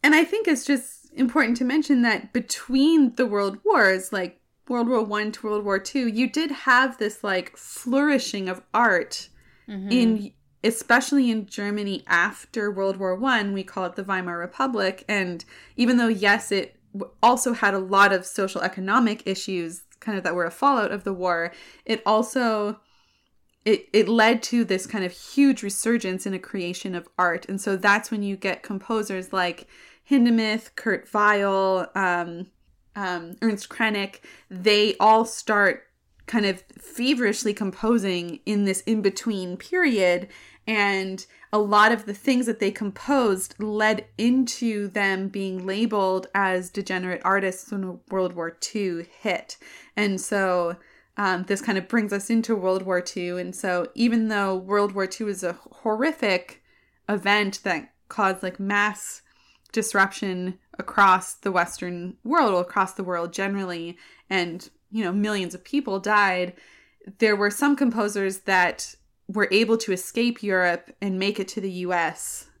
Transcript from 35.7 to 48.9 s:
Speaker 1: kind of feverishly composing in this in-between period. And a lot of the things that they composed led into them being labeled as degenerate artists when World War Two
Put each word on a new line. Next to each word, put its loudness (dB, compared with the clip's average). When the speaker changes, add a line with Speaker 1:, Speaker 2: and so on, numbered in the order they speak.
Speaker 1:
kind 0
of -2
feverishly 0
composing -2
in 0
this 0
in-between -2
period. 0
And -2
a 2
lot 4
of -2
the -8
things 0
that -4
they 0
composed -2
led 0
into 0
them -2
being -6
labeled 0
as 0
degenerate -6
artists -2
when -8
World -2
War -8
Two -6